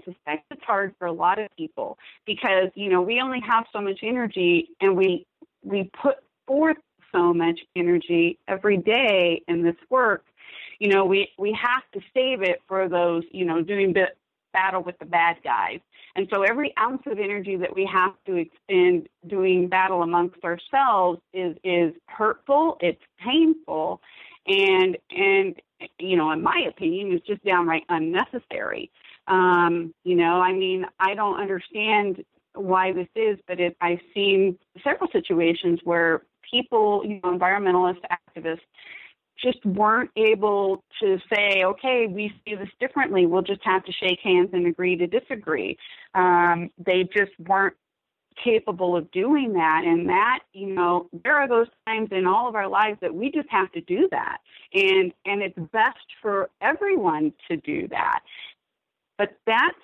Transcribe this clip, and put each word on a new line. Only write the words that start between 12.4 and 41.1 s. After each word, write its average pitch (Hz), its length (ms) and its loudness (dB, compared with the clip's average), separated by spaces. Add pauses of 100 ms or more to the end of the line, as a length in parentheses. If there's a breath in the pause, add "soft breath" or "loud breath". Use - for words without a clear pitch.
it 180 260 0
for 190 220 -2
those, 170 420 0
you 185 140 -4
know, 170 160 0
doing 196 320 0
bit, 185 240 0 (360)
battle 190 300 -2
with 175 160 -12
the 156 60 -18
bad 170 380 2
guys. 113 360 -2 (360 loud breath)
And 190 180 -2
so 196 100 2
every 240 360 0
ounce 254 280 -2
of 214 120 -6
energy 196 380 -4
that 180 180 -4
we 190 160 -2
have 190 220 2 (120)
to 190 100 -4
expend 180 760 2 (180)
doing 185 400 2
battle 185 340 0
amongst 175 440 -2
ourselves 185 720 0 (140)
is, 185 320 -6
is 175 280 2 (140)
hurtful, 285 720 0
it's - 220 -2 (180)
painful, 254 800 0 (480 loud breath)
and, 190 500 4 (140)
and, 196 440 0 (440)
you 185 160 -4
know, 156 160 0
in 156 100 -4
my 220 280 0
opinion, 185 420 -4
it's 175 160 -4
just 208 160 -6
downright 175 460 0
unnecessary. 175 1000 -4 (380 loud breath)
Um, 175 680 2 (120)
you 180 100 2
know, 170 240 4
I 185 140 2
mean, 185 320 -2 (160)
I 196 140 0
don't 202 220 -2
understand 202 840 -2 (300)
why 185 400 0
this 175 200 -6
is, 214 240 0 (120)
but 180 100 -6
it, 175 220 0
I've 175 180 -2 (140)
seen 196 440 2 (280)
several 311 260 -2
situations 170 720 0
where 170 380 0 (280)
people, 214 540 0
you 208 200 -8
know, 180 140 -2
environmentalist 180 600 0 (100)
activists, 165 500 -8 (840 loud breath)
just 254 220 -2
weren't 214 500 2
able 202 640 2 (200)
to 190 160 2 (140)